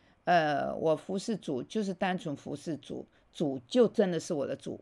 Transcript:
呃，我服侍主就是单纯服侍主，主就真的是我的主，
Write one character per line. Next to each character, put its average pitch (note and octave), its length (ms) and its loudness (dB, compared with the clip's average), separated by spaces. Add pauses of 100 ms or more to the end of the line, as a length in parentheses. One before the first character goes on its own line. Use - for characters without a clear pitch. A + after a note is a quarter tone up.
(260)
呃， D3+ 500 2
我 D#3+ 180 2
服 F#3 240 -4
侍 G3+ 200 -4
主 C#3 260 -4
就 A3 180 -4
是 F#3+ 120 -2
单 F3+ 240 -2
纯 D#3 180 -6
服 D3 180 -10
侍 D3 220 -6
主， C3 320 -10 (240)
主 C#3 340 -2
就 A#3+ 220 6
真 G3 240 2
的 E3 80 0
是 F3 140 -4
我 C#3 120 -2
的 C3+ 100 -4
主， - 260 -10